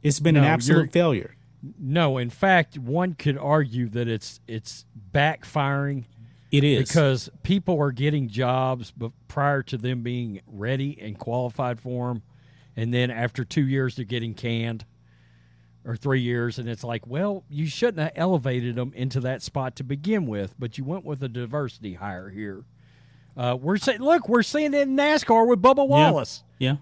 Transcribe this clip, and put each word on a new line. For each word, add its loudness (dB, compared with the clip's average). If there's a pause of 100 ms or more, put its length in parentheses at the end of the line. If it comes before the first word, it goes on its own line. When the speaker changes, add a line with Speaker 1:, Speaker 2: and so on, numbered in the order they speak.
Speaker 1:
It's 2
been 6
an 8
Speaker 2:
No, 6
Speaker 1:
absolute 4
Speaker 2:
you're 0
Speaker 1:
failure. 2 (440)
Speaker 2:
No, 0
in -4
fact, 2
one -2
could -2
argue 0
that -2
it's, -6
it's -10 (280)
backfiring. 0 (480)
Speaker 1:
It 4
is. 2
Speaker 2:
Because 2 (140)
people 0
are 0
getting -2
jobs, -2
but -8 (160)
prior 0
to -8
them -4
being -6
ready -4
and -12
qualified -4
for -6
'em, -6 (540)
and -2
then 2
after -4
two 0
years, -2
they're -8
getting -6
canned, -4 (1000)
or -6
three 0
years, -2
and -8
it's -10
like, -6
well, -4
you -4
shouldn't -2
have -2
elevated 0
'em -4
into -4
that -4
spot -6
to -10
begin -2
with, -6
but -8
you -8
went -8
with -8
a -6
diversity -8
hire -10
here. -12 (720)
Uh, 0
we're 0
se-, 0
look, 4
we're 4
seeing 0
it 4
in 0
nascar 4
with 4
Bubba 6
Speaker 1:
Yeah. 6
Speaker 2:
Wallace. -4 (140)
Speaker 1:
Yeah. 2